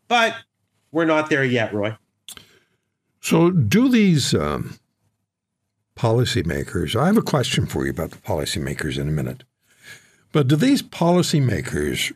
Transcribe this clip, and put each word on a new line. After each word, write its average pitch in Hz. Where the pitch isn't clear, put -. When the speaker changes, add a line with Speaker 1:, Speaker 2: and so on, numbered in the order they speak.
Speaker 1:
But 233
we're 160
not 156
there 139
yet, 120
Roy. 107
Speaker 2:
So 170
do 180
these, 196
um, 73
policymakers, 85
I 147
have 214
a -
question -
for 67
you 67
about 80
the -
policymakers 71
in 71
a 78
minute. 64
But 143
do 156
these 254
policymakers 131